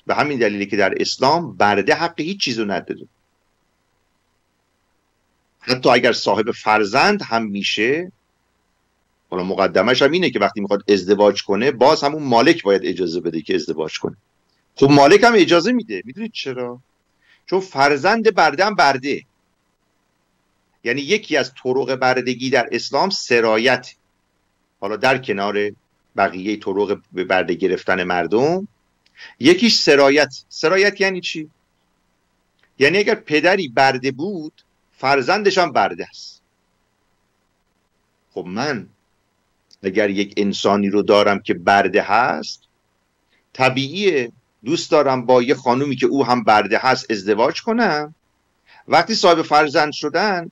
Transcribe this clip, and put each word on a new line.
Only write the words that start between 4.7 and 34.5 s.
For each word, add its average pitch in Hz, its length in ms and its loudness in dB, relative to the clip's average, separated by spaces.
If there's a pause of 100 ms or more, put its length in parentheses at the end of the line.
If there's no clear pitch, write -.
حتی 127 300 -2
اگر 123 220 4
صاحب 107 400 -2
فرزند 110 720 0
هم 113 240 -4
می‌شه، 113 680 -4 (1160)
حالا 90 140 -6
مقدمش 95 580 0
هم 143 100 4
اینه 170 180 0
که 123 100 -4
وقتی 202 220 0
می‌خواد 202 300 -2
ازدواج 202 520 2
کنه، 131 280 -2
باز 139 320 2
همون 151 200 -4
مالک 135 400 2
باید 95 220 2
اجازه 87 340 -4
بده 80 220 -6
که 92 140 -6
ازدواج 78 440 -6
کنه. - 160 -8 (600)
خب 135 140 4
مالک 147 340 6
هم 240 120 6
اجازه 170 360 4
می‌ده. 196 340 -4
می‌دونید 196 260 -12
چرا؟ 123 480 -10 (680)
چون 185 140 -2
فرزند 180 760 0
برده 165 300 2
هم 214 100 -2
برده. 139 460 0 (1600)
یعنی 127 180 -4
یکی 160 360 -2
از 127 160 -2 (100)
طرق 131 320 -2
بردگی 127 540 -2
در 123 220 0
اسلام 143 380 -2
سرایت، 120 840 0 (840)
حالا 101 160 -6
در 127 220 0
کنار 104 540 -4 (460)
بقیه 95 380 -2
طرق 98 460 -4 (100)
به 92 120 -4
برده 90 300 0
گرفتن 90 500 -2
مردم، 104 640 -2 (720)
یکیش 185 360 4
سرایت. 143 600 4 (140)
سرایت 196 520 0
یعنی 190 200 -2
چی؟ 156 280 -10 (1300)
یعنی 151 180 4
اگر 208 180 2
پدری 160 520 0
برده 131 440 2
بود، 156 420 -8 (380)